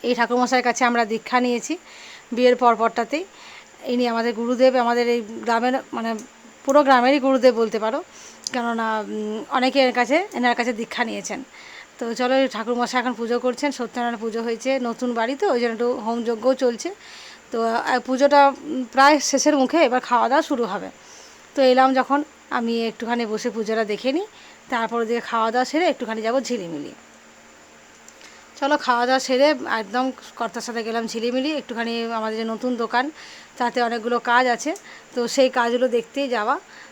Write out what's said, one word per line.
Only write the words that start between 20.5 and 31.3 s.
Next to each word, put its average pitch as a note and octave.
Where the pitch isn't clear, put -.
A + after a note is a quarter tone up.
হবে। F#3
তো C#4+
এলাম C4
যখন, C4+
আমি A#3
একটুখানি A#3
বসে G#3+
পুজোটা A3
দেখে G#3
নিই, F#4+
তারপর A#3
ওদিকে A#3
খাওয়া A3+
দাওয়া B3+
সেরে D#4+
একটুখানি A3+
যাবো A#3+
ঝিলিমিলি। E3+
চলো C#4+
খাওয়া B3
দাওয়া C4
সেরে C4+
একদম A3+
কর্তার -
সাথে A#3
গেলাম A3+
ঝিলিমিলি, A#3+